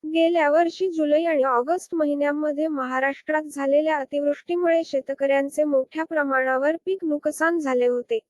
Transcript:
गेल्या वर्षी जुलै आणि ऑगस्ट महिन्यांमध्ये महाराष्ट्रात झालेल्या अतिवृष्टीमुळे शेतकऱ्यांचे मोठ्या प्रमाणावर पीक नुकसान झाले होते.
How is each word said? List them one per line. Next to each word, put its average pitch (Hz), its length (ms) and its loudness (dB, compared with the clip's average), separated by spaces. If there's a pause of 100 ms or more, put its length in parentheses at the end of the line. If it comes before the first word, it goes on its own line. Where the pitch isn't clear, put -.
गेल्या 330 460 2
वर्षी 339 400 2
जुलै 311 340 2
आणि 311 180 2
ऑगस्ट 269 520 0
महिन्यांमध्ये 294 760 0
महाराष्ट्रात 277 760 -2
झालेल्या 294 520 0
अतिवृष्टीमुळे 330 880 0
शेतकऱ्यांचे 277 800 0
मोठ्या 294 400 -2
प्रमाणावर 277 720 0 (100)
पीक 381 180 -4
नुकसान 311 540 0
झाले 254 280 0
होते. 247 320 -2 (120)